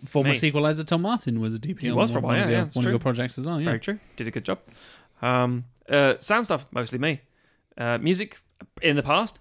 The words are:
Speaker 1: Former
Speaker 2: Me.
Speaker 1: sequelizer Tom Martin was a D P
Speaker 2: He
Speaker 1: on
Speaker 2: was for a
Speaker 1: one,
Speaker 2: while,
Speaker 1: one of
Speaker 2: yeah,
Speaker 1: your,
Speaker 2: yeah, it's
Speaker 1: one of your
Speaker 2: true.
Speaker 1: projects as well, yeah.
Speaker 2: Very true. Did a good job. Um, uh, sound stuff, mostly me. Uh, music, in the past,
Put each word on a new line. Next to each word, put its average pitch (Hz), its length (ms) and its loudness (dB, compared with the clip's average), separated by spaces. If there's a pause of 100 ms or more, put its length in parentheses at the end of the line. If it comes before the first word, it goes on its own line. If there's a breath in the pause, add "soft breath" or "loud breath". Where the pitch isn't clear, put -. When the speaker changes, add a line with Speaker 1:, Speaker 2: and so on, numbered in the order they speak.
Speaker 1:
Former 139 260 2
Speaker 2:
Me. 143 60 4
Speaker 1:
sequelizer 151 500 2
Tom 170 160 0
Martin 180 380 -2
was 110 120 -2
a 113 60 -6
D 151 160 -6
P - 120 -6
Speaker 2:
He 120 40 0
Speaker 1:
on - 60 0
Speaker 2:
was 147 160 4
for 131 60 0
a - 20 0
Speaker 1:
one, - 80 -2
Speaker 2:
while, 120 60 2
Speaker 1:
one 156 80 2
of - 20 2
Speaker 2:
yeah, 123 80 2
Speaker 1:
your, 113 80 4
Speaker 2:
yeah, 113 60 0
it's - 100 -6
Speaker 1:
one 123 80 2
of 117 80 2
your 120 80 2
Speaker 2:
true. - 20 -12
Speaker 1:
projects 123 340 -2
as 131 80 -6
well, 165 140 -2
yeah. 147 60 -2
Speaker 2:
Very 113 160 0
true. 208 180 -4 (160)
Did 113 140 -6
a - 20 -4
good 113 140 -6
job. - 160 -4 (600 loud breath)
Um, 123 440 0 (240)
uh, 139 320 4
sound 220 240 0
stuff, 143 260 -2
mostly 120 300 -4
me. 143 200 -2 (560)
Uh, 117 220 -2
music, 180 400 -2 (440)
in 160 120 4
the 143 80 2
past, 175 380 0